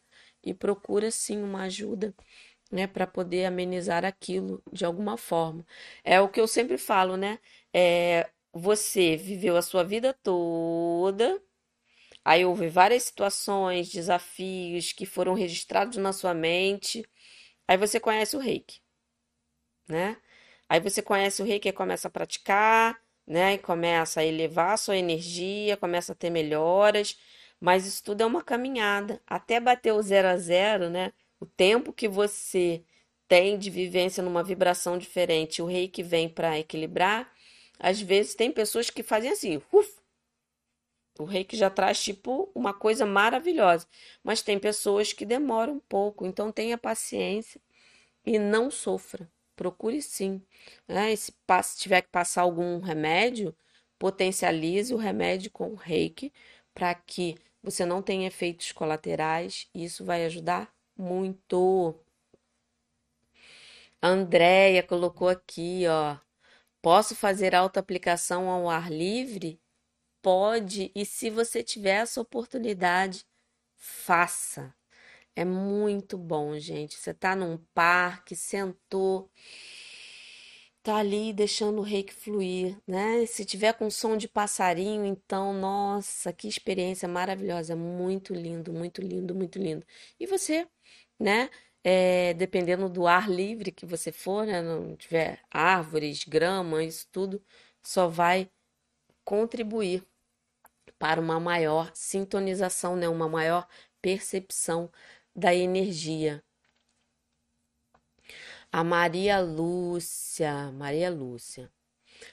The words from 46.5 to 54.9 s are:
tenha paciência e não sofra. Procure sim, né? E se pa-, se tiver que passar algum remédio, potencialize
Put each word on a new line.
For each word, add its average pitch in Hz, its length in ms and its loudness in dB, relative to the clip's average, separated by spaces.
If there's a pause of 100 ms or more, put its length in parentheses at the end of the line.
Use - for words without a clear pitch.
tenha 233 280 -4
paciência 208 840 -4 (640)
e 214 140 2
não 220 320 2
sofra. - 580 -6 (260)
Procure 220 460 -4
sim, 190 400 -6 (460)
né? 208 260 0
E 208 40 0
se - 140 -10 (140)
pa-, 180 160 6
se - 160 -8
tiver 185 240 4
que - 80 -20
passar 180 320 0
algum 175 380 0
remédio, 180 760 0 (440)
potencialize 185 920 0